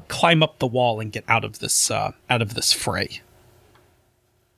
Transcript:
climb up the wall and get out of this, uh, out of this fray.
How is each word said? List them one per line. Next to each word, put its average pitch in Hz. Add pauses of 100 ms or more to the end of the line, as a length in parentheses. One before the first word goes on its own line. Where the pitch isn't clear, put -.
climb 170
up 156
the 131
wall 120
and 110
get 107
out 113
of 110
this, -
uh, 104 (180)
out 123
of 107
this -
fray. - (1400)